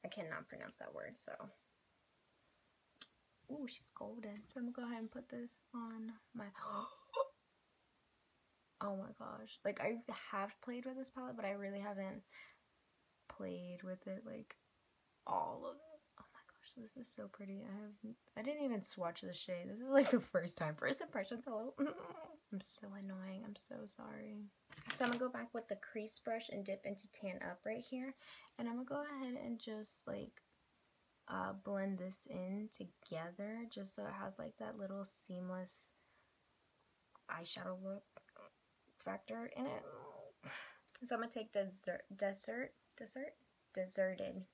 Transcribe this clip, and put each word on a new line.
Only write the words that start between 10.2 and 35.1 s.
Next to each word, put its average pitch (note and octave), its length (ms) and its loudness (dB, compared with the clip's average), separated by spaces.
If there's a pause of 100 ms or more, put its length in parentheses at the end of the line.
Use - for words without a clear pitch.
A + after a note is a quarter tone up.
have G3+ 240 2 (100)
played B3 220 -2
with C4 100 -2
this C4 140 -4
palette, B3+ 260 -4
but G#3+ 80 -2
I G3 80 4
really G3 280 0
haven't G3 420 0 (1040)
played F3+ 560 -4
with F#3 220 -4
it, F#3+ 180 -4
like, - 320 -8 (680)
all E2+ 420 4
of - 80 -4
it. D#4 240 -16 (180)
Oh - 140 -12
my - 160 -18
gosh, - 280 -18
this A3 200 -10
is B3 180 -8
so G#3+ 140 -4
pretty. G3 400 -6
I G3 40 -4
have, G#3 420 -6 (220)
I G#3+ 60 -2
didn't D4 220 2
even A3+ 180 4
swatch F3 380 0
the F3+ 140 -4
shade. F3+ 340 -2
This G#3 120 -4
is, C4 100 -2
like, C4+ 200 12
the A#3 100 12
first F3 360 4
time. D#3 180 4
First - 280 4
impressions, A#3+ 440 0
hello. A#3 300 0
<laughs> D#4+ 760 0
I'm G3 80 0
so - 280 -4 (100)
annoying. F#3+ 480 -4
I'm G#3 100 -6
so - 300 -6
sorry. G#3+ 500 -6 (580)
So C4 100 4
I'm A#3+ 60 8
gonna A#3+ 100 4
go B3+ 100 4
back A#3+ 240 -2
with A3+ 140 -2
the G3 80 2
crease - 420 -4
brush A3+ 320 0
and G3+ 140 -2
dip G3 200 -2
into G3 280 -4
Tan F#3+ 260 -4 (120)
Up F3+ 140 -6
right A3 180 0
here. C4 300 -2 (460)
And A#3 100 2
I'm A#3+ 160 0
gonna - 20 -4
go C#4 160 2
ahead C4+ 420 0
and A#3 140 0
just, G#3+ 480 -4
like, G3+ 360 -4 (840)
uh, F#3+ 240 4 (120)
blend G3 340 4
this F#3+ 300 -4
in G3 480 0
together F#3 840 -4 (100)
just G3 240 -4
so G#3 80 -4
it G3+ 180 -2
has, G3 180 -4
like, D#3 200 -4
that A3 200 -4
little G3 260 -2
seamless F#3 880 -4 (1400)